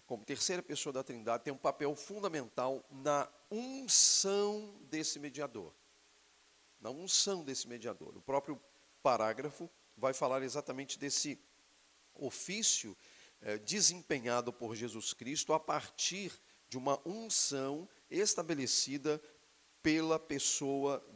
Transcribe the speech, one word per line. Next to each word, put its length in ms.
como 180
terceira 360
pessoa 320
da 120
Trindade, 400
tem 80
um 40
papel 380
fundamental 960
na 380
unção 1300
desse 300
mediador. 520
Na 60
unção 520
desse 240
mediador. 480
O 60
próprio 400
parágrafo 680
vai 160
falar 300
exatamente 560
desse 420
ofício, 840
eh, 160
desempenhado 960
por 220
Jesus 400
Cristo 400
a 40
partir 720
de 80
uma 320
unção 800
estabelecida 1080
pela 360
pessoa 840